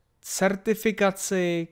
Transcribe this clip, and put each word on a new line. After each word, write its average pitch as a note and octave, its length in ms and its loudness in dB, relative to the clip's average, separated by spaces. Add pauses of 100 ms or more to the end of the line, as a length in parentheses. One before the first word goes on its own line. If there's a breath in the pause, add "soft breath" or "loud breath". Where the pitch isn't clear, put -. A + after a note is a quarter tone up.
(220)
certifikaci F#3+ 1500 0